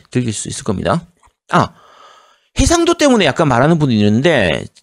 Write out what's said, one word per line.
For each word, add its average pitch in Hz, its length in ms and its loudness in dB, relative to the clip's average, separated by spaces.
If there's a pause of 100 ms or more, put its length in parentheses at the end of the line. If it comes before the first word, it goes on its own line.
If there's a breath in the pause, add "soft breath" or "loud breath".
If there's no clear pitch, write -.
즐길 123 240 -4
수 - 160 -10
있을 - 140 -12
겁니다. 107 420 -4 (460)
아, 156 220 0 (840 soft breath)
해상도 339 360 0
때문에 247 300 2
약간 151 220 0
말하는 143 320 2
분이 131 180 0
있는데 104 680 0 (180)